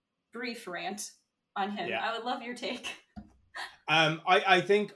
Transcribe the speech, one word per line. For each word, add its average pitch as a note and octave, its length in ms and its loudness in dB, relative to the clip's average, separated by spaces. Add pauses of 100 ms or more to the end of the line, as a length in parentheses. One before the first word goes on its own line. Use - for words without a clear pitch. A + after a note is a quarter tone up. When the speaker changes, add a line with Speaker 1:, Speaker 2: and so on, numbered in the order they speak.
(320)
Speaker 1:
brief A#3 360 -10
rant F3 440 -8 (440)
on G3+ 200 -2
him. F3 140 -4
Speaker 2:
Yeah. A2+ 180 -2
Speaker 1:
I A#3 80 -2
would A3+ 100 -8
love B3 180 -4
your A#3+ 120 -8
take. A#3+ 320 -8 (1000)
Speaker 2:
Um, D#3+ 400 4
I, F#3 300 6
I F3 40 4
think G3+ 340 2